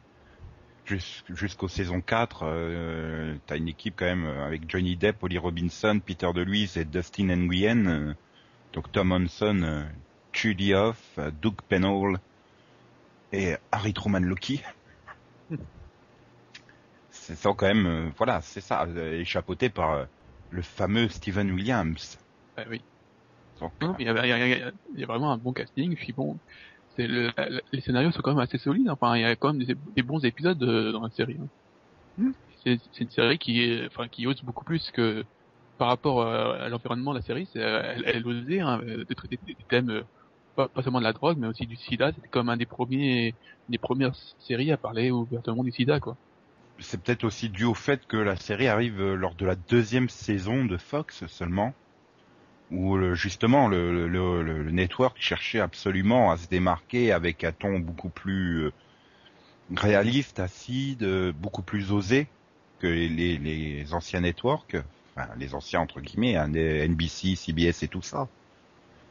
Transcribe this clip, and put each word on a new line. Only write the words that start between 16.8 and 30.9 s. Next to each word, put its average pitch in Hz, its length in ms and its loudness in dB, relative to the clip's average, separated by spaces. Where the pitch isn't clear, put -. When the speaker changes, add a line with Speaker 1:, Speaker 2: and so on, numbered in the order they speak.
Speaker 1:
C'est - 260 -14
ça 101 220 2
quand 104 100 2
même, 104 200 6
euh, 80 300 0
voilà, 113 240 2
c'est - 200 -12
ça, 101 240 0
euh, 82 340 -4
et 90 60 -4
chapeauté 92 440 0
par, 80 240 0
euh, 69 120 -2
le 90 100 -6
fameux 107 480 2
Steven 98 420 -2
Williams. 92 680 -2
Speaker 2:
Ouais, 110 120 -10
oui. 113 120 -10
Speaker 1:
Donc, 80 220 -8
Speaker 2:
Non, 165 100 -2
Speaker 1:
euh, 190 80 -4
Speaker 2:
il 123 60 -4
y 117 40 -2
a, 113 160 2
il 123 40 4
y - 20 6
a, 117 60 4
il - 20 4
y - 40 -8
a, 123 80 -8
il 170 60 -10
y 131 40 -4
a 120 40 -8
vraiment 131 240 0
un 120 60 0
bon 123 160 -4
casting, 160 420 -4
puis - 180 -10
bon, 147 240 -4
C'est 120 120 -2
le, 120 300 0
la, 131 240 -4
les 131 100 -2
scénarios 131 300 2
sont - 100 -4
quand 139 120 2
même 135 100 4
assez 123 140 -2
solides. 196 320 2
Enfin, 120 280 2
il 117 40 4
y 113 40 4
a 117 100 4
quand 147 180 2
même 131 100 0
des, 123 120 0
des 131 60 2
bons 139 220 -2
épisodes, 151 400 2
euh, 113 280 2